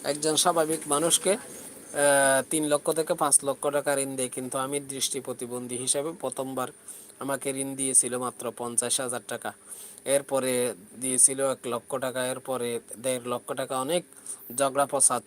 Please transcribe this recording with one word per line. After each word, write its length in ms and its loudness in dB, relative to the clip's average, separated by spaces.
একজন 320 2
স্বাভাবিক 500 4
মানুষকে, 460 2
আহ, 1160 2
তিন 180 2
লক্ষ 240 2
থেকে 220 0
পাঁচ 300 4
লক্ষ 240 0
টাকা 280 2
ঋণ 200 -4
দেয়, 120 -2
কিন্তু 300 -6
আমি 220 -2
দৃষ্টি 400 -4
প্রতিবন্ধী 560 -6
হিসাবে 360 -2
প্রথমবার 560 -4
আমাকে 320 -4
ঋণ 240 -6
দিয়েছিল 440 2
মাত্র 380 -4
পঞ্চাশ 440 -2
হাজার 280 -4
টাকা, 240 -6
এরপরে 680 0
দিয়েছিল 500 4
এক 160 -2
লক্ষ 300 -4
টাকা, 300 -2
এরপরে 540 -2
দেড় 300 -2
লক্ষ 240 -4
টাকা। 280 -2
অনেক 240 0
ঝগড়া 320 4
ফসাদ 360 2